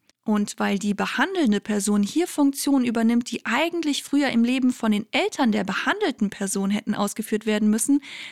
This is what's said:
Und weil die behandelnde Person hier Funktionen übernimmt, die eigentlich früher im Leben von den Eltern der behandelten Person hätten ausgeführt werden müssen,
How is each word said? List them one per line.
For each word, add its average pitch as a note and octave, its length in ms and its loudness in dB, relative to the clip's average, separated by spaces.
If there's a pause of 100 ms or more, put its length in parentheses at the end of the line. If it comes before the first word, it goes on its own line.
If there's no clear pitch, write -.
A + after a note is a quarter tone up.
(220)
Und G#3 360 0
weil G#3 200 0
die G3+ 160 -2
behandelnde A#3+ 640 0
Person G#3 460 0
hier D#4+ 240 0
Funktionen C#4 560 2
übernimmt, A#3 480 2
die - 120 -8
eigentlich D4+ 600 -2
früher C#4 240 2
im A3+ 160 2
Leben B3+ 260 2
von A3+ 220 0
den G#3 180 -2
Eltern D4+ 400 0
der G#3 140 0
behandelten C4 640 -2
Person G3 400 -4
hätten G#3 240 -2
ausgeführt G#3 520 -4
werden G#3+ 220 2
müssen, A3+ 320 2 (320)